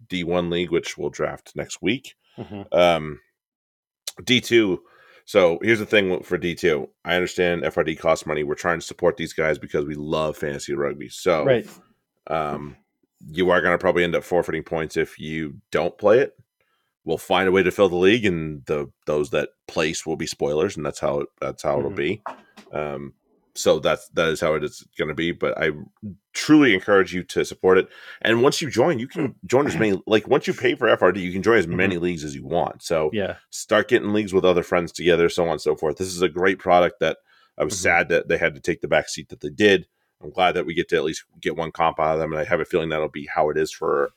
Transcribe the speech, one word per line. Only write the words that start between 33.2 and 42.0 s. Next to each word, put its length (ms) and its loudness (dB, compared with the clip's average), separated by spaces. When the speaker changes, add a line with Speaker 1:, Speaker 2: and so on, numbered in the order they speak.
Speaker 1:
start 400 0
getting 240 2
leagues 200 -2
with 120 4
other 180 4
friends 300 -2
together, 340 4
so 160 0
on 80 0
and 100 -4
so 140 0
forth. 220 -4
This 100 -4
is 140 -6
a 80 2
great 300 0
product 420 4
that 160 0
I 80 0
was 100 -4
Speaker 2:
Mm-hmm. 80 -6
Speaker 1:
sad 260 2
that 200 0
they 80 2
had 180 0
to 60 -18
take 200 -4
the 60 -6
back 220 2
seat 200 -12
that 120 -18
they 80 -8
did. 380 2
I'm 80 -16
glad 220 2
that 120 -2
we 80 -6
get 160 -2
to 60 0
at 80 2
least 220 -6
get 160 -4
one 160 -6
comp 260 0
out 140 2